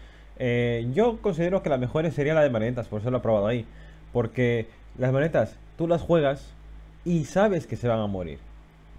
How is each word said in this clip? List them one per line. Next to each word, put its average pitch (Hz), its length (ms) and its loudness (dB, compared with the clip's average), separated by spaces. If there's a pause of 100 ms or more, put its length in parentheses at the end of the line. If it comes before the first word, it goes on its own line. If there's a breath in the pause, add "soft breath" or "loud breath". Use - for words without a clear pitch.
(400 loud breath)
Eh, 120 540 0
yo 226 280 2
considero 180 420 0
que - 60 -2
la 139 80 2
mejor 151 340 0
sería 147 220 0
la 156 100 6
de 147 60 4
marionetas, 117 380 -2
por 107 140 -6
eso 123 100 -2
lo 127 60 2
he 110 40 -2
probado 107 260 2
ahí. 117 180 -2 (480 loud breath)
Porque 120 540 0 (300 loud breath)
las 127 140 0
marionetas, 135 460 0 (200)
tú 165 80 -2
las 170 160 2
juegas 143 520 2 (500)
y 165 220 0
sabes 185 420 2
que 113 80 -8
se 117 140 -2
van 113 100 2
a 107 80 0
morir. 87 320 -6 (600)